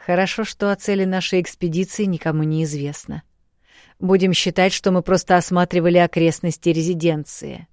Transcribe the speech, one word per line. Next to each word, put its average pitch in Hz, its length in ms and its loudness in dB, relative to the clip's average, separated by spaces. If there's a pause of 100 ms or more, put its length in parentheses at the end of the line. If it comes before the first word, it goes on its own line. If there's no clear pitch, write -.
«Хорошо, 185 380 0
что - 260 -4
о 196 60 -2
цели 196 260 -2
нашей 185 380 -2
экспедиции 180 640 -4
никому 160 380 -2
не 156 200 0
известно. 147 600 -6 (760)
Будем 185 320 2
считать, 185 400 2
что - 200 -2
мы 185 100 2
просто 180 340 2
осматривали 175 600 2
окрестности 170 720 2
резиденции». 160 1040 -2